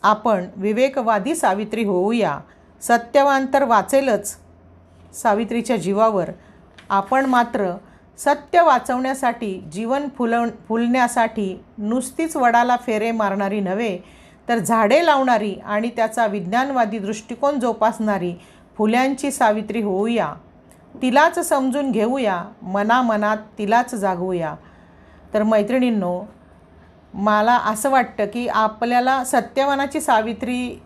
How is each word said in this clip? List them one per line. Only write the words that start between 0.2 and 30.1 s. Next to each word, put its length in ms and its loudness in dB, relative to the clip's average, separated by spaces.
विवेकवादी 760 0
सावित्री 500 -2
होऊया. 540 0
सत्यवान 680 2
तर 120 4
वाचेलच 720 2
सावित्रीच्या 540 0
जीवावर, 540 0
आपण 360 0
मात्र 500 0
सत्य 440 2
वाचवण्यासाठी, 1080 0
जीवन 360 -4
फुलव-, 320 0
फुलण्यासाठी 960 0
नुसतीच 580 -4
वडाला 400 4
फेरे 340 -2
मारणारी 500 -2
नव्हे, 600 -6
तर 100 2
झाडे 480 2
लावणारी 480 2
आणि 420 -4
त्याचा 300 0
विज्ञानवादी 720 -2
दृष्टिकोन 640 -4
जोपासणारी 720 -2
फुल्यांची 520 0
सावित्री 520 0
होऊया. 500 -2
तिलाच 360 4
समजून 520 0
घेऊया, 540 0
मनामनात 720 0
तिलाच 360 0
जागवूया. 600 -4
तर 80 2
मैत्रिणींनो, 800 0
मला 420 2
असं 340 0
वाटतं 340 0
की 240 -6
आपल्याला 760 0
सत्यवानाची 760 -2
सावित्री 840 -2